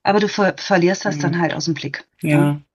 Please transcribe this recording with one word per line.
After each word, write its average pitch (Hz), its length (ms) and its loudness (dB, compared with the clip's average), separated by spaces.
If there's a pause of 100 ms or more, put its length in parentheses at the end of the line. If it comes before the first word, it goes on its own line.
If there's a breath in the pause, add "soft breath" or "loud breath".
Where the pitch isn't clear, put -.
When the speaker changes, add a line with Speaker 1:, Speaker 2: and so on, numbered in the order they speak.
Speaker 1:
aber 202 180 2
du 208 80 0
ver-, 202 300 0
verlierst 185 460 0
das 175 140 -4
Speaker 2:
Mhm. 147 40 -4
Speaker 1:
dann 170 180 0
halt 160 140 0
aus 151 120 -6
dem 165 80 -2
Blick, - 300 -10 (180)
Speaker 2:
Ja, 151 160 2
Speaker 1:
ne? 147 240 2 (120)